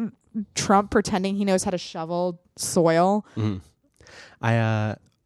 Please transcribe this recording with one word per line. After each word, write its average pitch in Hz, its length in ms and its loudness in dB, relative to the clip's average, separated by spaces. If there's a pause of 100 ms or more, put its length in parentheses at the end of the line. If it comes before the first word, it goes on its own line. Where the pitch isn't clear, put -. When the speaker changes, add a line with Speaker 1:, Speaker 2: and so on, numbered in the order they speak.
(560)
Speaker 1:
Trump 196 340 2
pretending 196 460 0
he 202 80 -2
knows 190 180 2
how 208 80 -4
to 175 80 -4
shovel 175 640 -4 (160)
soil. 175 680 2 (120)
Speaker 2:
Mm-hmm. 107 220 -2 (840)
I, 117 160 2
uh, 110 380 0 (320)